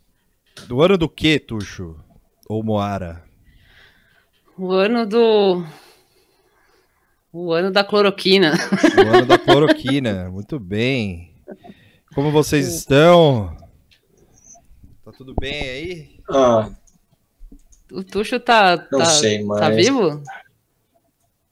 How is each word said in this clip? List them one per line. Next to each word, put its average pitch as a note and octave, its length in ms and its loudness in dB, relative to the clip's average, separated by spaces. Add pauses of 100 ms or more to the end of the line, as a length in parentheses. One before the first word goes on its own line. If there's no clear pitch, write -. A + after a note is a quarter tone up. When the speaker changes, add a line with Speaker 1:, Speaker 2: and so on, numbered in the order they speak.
(680)
Speaker 1:
do B2 140 0
ano F#3+ 140 4
do D#3+ 120 -2
quê, D#3 300 0
Tuxo? F#2+ 580 -10 (520)
Ou A2 140 -6
Moara? G2+ 640 -6 (1300)
Speaker 2:
O F#3 160 -8
ano A3 340 0
do, G#3 580 2 (1700)
o E3+ 200 -8
ano F3 180 -2
da G3 120 0
cloroquina. G3 680 2 (520)
Speaker 1:
O - 120 4
ano D4+ 100 6
da C4 120 4
cloroquina, C#3 920 0
muito G2+ 300 -12
bem. G2+ 760 -6 (800)
Como C#3+ 160 -2
vocês D3 360 0
Speaker 2:
O - 100 -6
Speaker 1:
estão? D3 800 4 (1500)
Tá A2 80 -20
tudo C3 280 -20
bem C#3+ 220 -8
aí? D3 580 -12 (100)
Speaker 3:
Ah. A#2 400 2 (1200)
Speaker 2:
O F#3+ 140 -12
Tuxo G#3+ 340 -6
tá, G3+ 540 2
Speaker 3:
Não C#3 80 0
Speaker 2:
tá, - 60 2
Speaker 3:
sei, A2+ 340 0
Speaker 2:
tá G#2 60 -8
Speaker 3:
mas G#2 300 -2
Speaker 2:
vivo? F3+ 460 0 (1300)